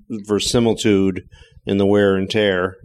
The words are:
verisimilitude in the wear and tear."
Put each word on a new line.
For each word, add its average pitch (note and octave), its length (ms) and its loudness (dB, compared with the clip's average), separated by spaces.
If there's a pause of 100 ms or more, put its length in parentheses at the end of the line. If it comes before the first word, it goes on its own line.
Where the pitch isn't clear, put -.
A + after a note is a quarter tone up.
verisimilitude G2+ 1120 0 (460)
in G2+ 100 -2
the G2+ 100 0
wear G2+ 300 2
and F#2+ 140 -4
tear." F#2+ 540 -2